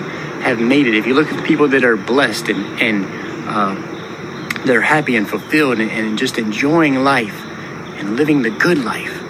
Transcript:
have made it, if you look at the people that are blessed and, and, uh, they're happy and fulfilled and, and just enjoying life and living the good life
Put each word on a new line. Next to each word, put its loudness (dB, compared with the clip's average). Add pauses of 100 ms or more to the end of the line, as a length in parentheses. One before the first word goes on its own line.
(420)
have 0
made 4
it, 4
if 2
you 2
look 4
at -4
the -6
people 4
that 4
are 4
blessed 0
and, -2
and, 0 (400)
uh, -6
they're 4
happy 2
and 0
fulfilled 0
and, 0
and -2
just -2
enjoying 2
life 0 (560)
and -4
living 4
the 0
good 2
life -6